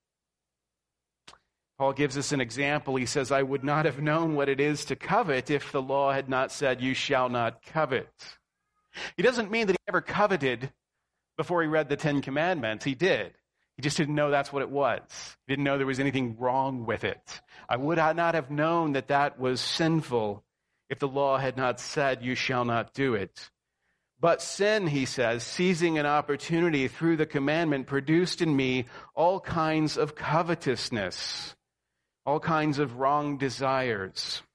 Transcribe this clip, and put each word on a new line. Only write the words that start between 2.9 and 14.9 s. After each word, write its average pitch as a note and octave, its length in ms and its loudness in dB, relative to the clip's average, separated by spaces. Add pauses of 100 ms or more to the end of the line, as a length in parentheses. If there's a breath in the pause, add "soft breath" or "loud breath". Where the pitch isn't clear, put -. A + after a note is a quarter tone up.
He B2+ 100 0
says, C3+ 260 -2
"I C#3 100 4
would C3+ 220 -2
not D3 220 2
have C#3 140 0
known D3+ 360 0
what C#3 120 2
it C#3 140 0
is D3 240 0
to C3+ 100 -4
covet D#3 540 0
if C#3+ 220 -2
the C#3 100 0
law C#3 320 0
had C3+ 160 -2
not C3 220 0
said, B2+ 300 0
'You C3 120 0
shall B2+ 360 2
not A#2+ 340 -2
covet.'" - 760 -4 (800 loud breath)
He F3+ 60 -2
doesn't A#3 280 2
mean A3+ 160 2
that F#3+ 60 4
he - 180 -4
never F3 100 2
coveted C#3+ 680 0 (640)
before E3+ 260 -2
he D#3+ 60 0
read D#3 220 2
the C#3+ 80 0
Ten C#3+ 240 0
Commandments. C#3 640 -2
He C#3 100 -2
did. A#2+ 380 0 (420)
He B2 60 -14
just D3 160 -2
didn't D3 180 0
know D3 140 4
that's C#3+ 240 0
what C#3 80 -2
it G2 80 -4
was. C3 320 0 (460)